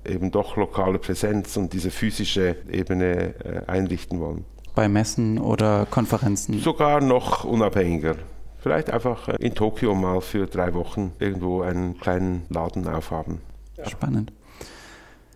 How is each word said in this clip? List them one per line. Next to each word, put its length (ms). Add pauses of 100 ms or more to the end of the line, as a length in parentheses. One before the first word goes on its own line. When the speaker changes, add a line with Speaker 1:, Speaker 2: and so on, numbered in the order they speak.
Speaker 1:
eben 280
doch 240
lokale 420
Präsenz 580
und 160
diese 180
physische 640 (140)
Ebene, 640 (100)
äh, 260
einrichten 500
wollen. 240 (300)
Speaker 2:
Bei 140
Messen 500
oder 480
Konferenzen? 760
Speaker 1:
Sogar 400
noch 440
unabhängiger. 720 (420)
Vielleicht 320
einfach, 380
äh, 100
in 160
Tokio 400
mal 280
für 240
drei 280
Wochen 460
irgendwo 400
einen 380
kleinen 500
Laden 400
aufhaben. 520 (360)
Ja. 120
Speaker 2:
Spannend. 440 (1040)